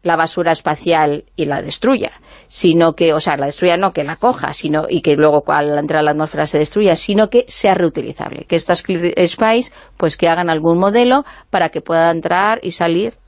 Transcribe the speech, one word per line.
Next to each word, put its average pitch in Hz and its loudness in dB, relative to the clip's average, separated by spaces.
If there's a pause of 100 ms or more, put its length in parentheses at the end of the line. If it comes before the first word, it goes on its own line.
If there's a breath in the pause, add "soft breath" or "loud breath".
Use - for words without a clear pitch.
la 165 0
basura 165 0
espacial 156 -2 (100)
y 156 -4
la 143 -4
destruya, - -2 (340 loud breath)
sino 165 2
que, 165 2
o 156 0
sea, 151 -2
la 139 -2
destruya 170 0
no, 185 0
que 147 -4
la 147 -8
coja, 208 -2
sino, 151 -4
y 160 -2
que 147 2
luego 147 4
al 147 0
entrar 151 -2
a - 2
la 151 2
atmósfera 151 -4
se 151 -2
destruya, 180 2
sino 208 0
que 240 2
sea 196 0
reutilizable, 156 -4
que 170 -2
estas 170 -2
Clear 175 -2
Space, 220 0 (240 loud breath)
pues 160 -2
que 170 2
hagan 170 0
algún 165 2
modelo 247 2 (260 loud breath)
para 170 0
que 156 -6
pueda 165 2
entrar 175 0
y 180 -6
salir. 175 -2 (140)